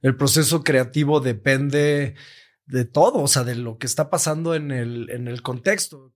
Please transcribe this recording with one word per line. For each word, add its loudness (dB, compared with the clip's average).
el 2
proceso 2
creativo 2
depende 0
de -2
todo, 4
o 0
sea, 2
de -4
lo -8
que -8
está -2
pasando -2
en -4
el, -6
en -8
el -8
contexto. -4